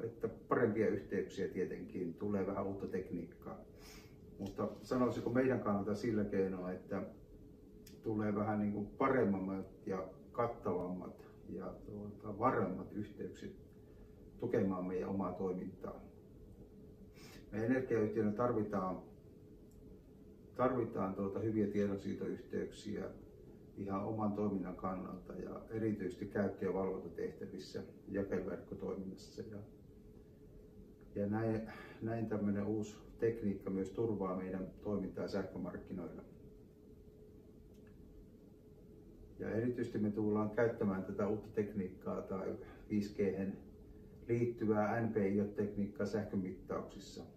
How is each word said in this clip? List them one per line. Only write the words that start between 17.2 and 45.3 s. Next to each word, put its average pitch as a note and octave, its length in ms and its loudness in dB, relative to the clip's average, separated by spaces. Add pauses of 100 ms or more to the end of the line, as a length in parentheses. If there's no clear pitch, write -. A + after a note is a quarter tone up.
Me A2 140 0
energiayhtiönä A2 680 4
tarvitaan, G2+ 680 2 (1500)
tarvitaan, A2 600 2
tuota, G2 240 0
hyviä G#2+ 280 4
tiedonsiirtoyhteyksiä G2 1400 -2 (720)
ihan G2 280 -2
oman G#2+ 280 2
toiminnan F#2+ 440 2
kannalta F#2 560 -4
ja F#2 280 -6 (100)
erityisesti G#2 560 0
käyttö- G2 380 2
ja F2+ 100 2
valvontatehtävissä, F#2+ 1080 -2 (260)
jakeluverkkotoiminnassa. F#2+ 1300 -2
Ja, G#2 160 -8 (1600)
ja G2+ 120 0
näin, A2 420 0 (340)
näin A2+ 240 0
tämmönen G2+ 380 2
uusi G#2+ 320 0 (220)
tekniikka G#2 520 2
myös F#2+ 200 2
turvaa G2 460 2
meidän F#2 300 -2 (160)
toimintaa F#2 460 0
sähkömarkkinoilla. - 920 -4 (3250)
Ja G2 120 -2
erityisesti A#2+ 480 2
me G#2+ 120 4
tullaan G#2 400 4
käyttämään G#2 540 4
tätä G2 240 2
uutta G#2+ 200 0
tekniikkaa G2 720 0
tai - 320 -2 (360)
viisi G#2 240 4
G:hen F#2+ 440 2 (720)
liittyvää A2+ 720 6
N A2+ 80 4
P - 80 2
I G2+ 240 8